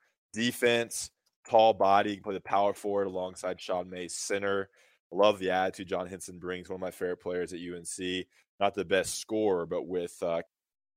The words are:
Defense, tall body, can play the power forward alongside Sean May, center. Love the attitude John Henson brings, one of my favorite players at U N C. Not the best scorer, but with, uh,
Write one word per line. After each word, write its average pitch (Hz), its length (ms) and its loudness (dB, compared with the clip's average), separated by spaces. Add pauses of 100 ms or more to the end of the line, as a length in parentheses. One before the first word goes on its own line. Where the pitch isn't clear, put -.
(320)
Defense, 117 800 0 (380)
tall 110 260 8
body, 101 400 4
can 95 80 -10
play 101 120 -4
the 90 60 -6
power 101 340 2
forward 101 320 -2
alongside 92 540 -6
Sean 92 300 -4
May, 90 180 -8
center. 98 600 -2 (440)
Love 101 260 6
the 92 120 -2
attitude 92 380 0
John 90 180 -4
Henson 90 320 -14
brings, 90 300 -8
one 98 80 -8
of 90 40 -10
my 92 100 -6
favorite 90 320 -6
players 90 300 -4
at 87 80 -8
U 87 160 -10
N 85 80 -14
C. 92 420 -4 (340)
Not 101 140 2
the 95 100 -2
best 90 340 0
scorer, 101 480 0
but 82 200 -4
with, 87 360 -4
uh, 85 180 0 (560)